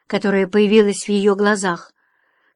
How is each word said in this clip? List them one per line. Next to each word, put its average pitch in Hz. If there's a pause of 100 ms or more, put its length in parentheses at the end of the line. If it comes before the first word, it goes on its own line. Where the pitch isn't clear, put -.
которое 196
появилось 208
в -
её 202
глазах, 202 (640)